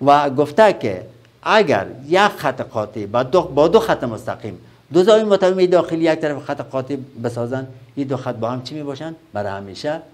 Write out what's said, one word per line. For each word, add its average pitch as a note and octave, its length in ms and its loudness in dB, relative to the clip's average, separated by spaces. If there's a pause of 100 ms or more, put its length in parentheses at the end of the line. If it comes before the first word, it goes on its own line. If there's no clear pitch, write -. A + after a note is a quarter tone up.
و C#3+ 260 6
گفته D3 420 4
که G2 340 -6 (360)
اگر D#3 440 2 (220)
یک F3 120 2
خط - 400 0
قاطع G#2+ 460 -6
با A#2 160 0
دو، D#3+ 200 2
با C#3+ 260 2
دو G3+ 120 6
خط - 240 -2
مستقیم G#2 540 -8 (340)
دو E3+ 100 4
زاویه A3 220 6
متمامی F#3+ 420 2
داخلی E3 460 2
یک D#3+ 80 -2
طرف D3 240 -6
خط C#3+ 160 -8
قاطع C3+ 360 -6 (280)
بسازن، A#2+ 420 -6 (280)
این C#3 140 -6
دو C3 80 -4
خط B2 200 -8
با A2+ 140 -4
هم B2+ 120 -8
چی C3+ 120 -14
میباشن؟ D3+ 400 -10 (180)
برای G#2 200 -6
همیشه G2+ 480 -8 (140)